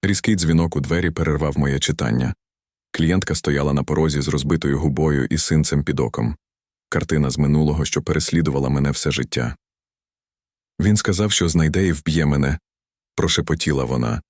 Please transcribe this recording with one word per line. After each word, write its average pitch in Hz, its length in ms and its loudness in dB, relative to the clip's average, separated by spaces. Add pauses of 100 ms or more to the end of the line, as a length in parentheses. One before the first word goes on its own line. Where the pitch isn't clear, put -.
Різкий 104 340 0
дзвінок 82 400 2
у 76 60 0
двері 82 300 0
перервав 78 460 0
моє 69 220 0
читання. 62 540 -2 (580)
Клієнтка 82 440 0
стояла 71 380 0
на 69 100 0
порозі 80 380 0
з 65 60 -2
розбитою 73 520 0
губою 73 460 0
і - 120 -2
синцем 76 460 0
під 69 160 -2
оком. 58 360 -2 (540)
Картина 76 400 0
з 65 80 -6
минулого, 76 480 2
що 73 160 -2
переслідувала 73 680 0
мене 69 220 2
все 67 200 -2
життя. 62 440 -4 (1200)
«Він 107 180 4
сказав, 101 340 0
що 87 180 2
знайде 82 380 2
і 85 40 2
вб'є 78 340 0
мене», 71 340 0 (560)
прошепотіла - 680 -2
вона. 60 460 -2